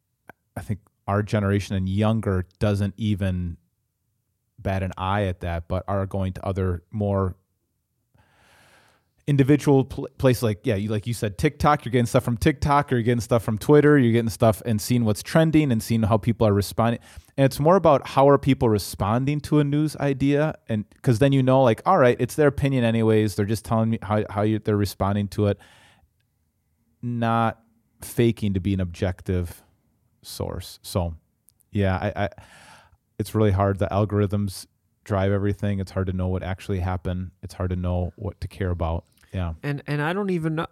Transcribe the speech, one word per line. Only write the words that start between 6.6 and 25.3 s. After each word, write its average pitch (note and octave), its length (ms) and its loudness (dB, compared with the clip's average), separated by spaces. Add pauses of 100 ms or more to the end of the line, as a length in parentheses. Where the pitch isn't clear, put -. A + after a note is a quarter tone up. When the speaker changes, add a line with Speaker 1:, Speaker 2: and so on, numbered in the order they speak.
Speaker 1:
more G2 420 -2 (2000)
individual C#3 460 4 (120)
pl-, - 160 -10 (100)
place B2+ 300 2
like, G#2 100 -2 (100)
yeah, G#2+ 140 0
you, G#2+ 140 -4
like G2+ 100 -6
you A#2 80 -4
said, G2+ 240 -6
TikTok, D3 460 0
you're A#2 120 -10
getting A#2 180 4
stuff B2+ 100 2
from A#2+ 120 -2
TikTok, D3 540 2
or C3 60 0
you're A#2 140 0
getting A#2+ 100 0 (100)
stuff A#2 120 2
from A2 140 -4 (120)
Twitter, D3 300 8
you're A#2+ 200 4
getting A2+ 100 0 (120)
stuff A2+ 160 4 (100)
and A2 140 0
seeing B2 260 0
what's G#2+ 160 -2 (100)
trending D#3 400 2
and A2+ 100 0
seeing A2+ 200 -2
how A2 160 2 (100)
people A2+ 180 0
are G#2 60 4 (120)
responding. A#2 360 -2 (360)
And C3+ 100 2
it's - 120 -4
more D#3+ 180 4
about D#3+ 240 4 (140)
how C#3 140 6
are C#3 100 6 (120)
people B2+ 180 2
responding A#2 800 0
to D3+ 100 2
a D3 60 4
news D3 320 -2
idea, C#3+ 580 0 (140)
and G#2 160 -2 (180)
'cause A#2 160 2
then C#3 140 4
you C3+ 100 4
know, C3 180 4 (100)
like, A2 160 0
all F#3 120 4
right, B2 260 6
it's - 100 -4
their D3+ 220 4
opinion C3+ 280 0
anyways. A2 500 2
They're G#2 220 -2
just - 80 -10
telling A2+ 260 0
me A2+ 120 -2
how, G#2+ 260 -2
how G2+ 140 -4
you, A2 160 0
they're G#2 180 0 (120)
responding G2+ 480 -2